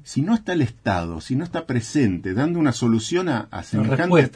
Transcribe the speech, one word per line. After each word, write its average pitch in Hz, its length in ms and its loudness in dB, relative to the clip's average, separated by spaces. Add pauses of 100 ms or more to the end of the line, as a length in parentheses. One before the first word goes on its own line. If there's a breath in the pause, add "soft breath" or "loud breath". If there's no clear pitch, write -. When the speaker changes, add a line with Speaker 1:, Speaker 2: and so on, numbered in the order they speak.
Speaker 1:
si - 180 -4
no 190 140 2
está 220 160 -4
el 175 100 2
Estado, 85 600 -2
si - 160 -4
no 170 80 -2
está 170 200 -6
presente, 104 680 0
dando 160 260 0
una 143 140 2
solución 123 560 0
a, 127 80 0
a 104 100 -6 (120)
Speaker 2:
Una 87 40 -10
Speaker 1:
semejantes 110 360 0
Speaker 2:
respuesta. 165 360 4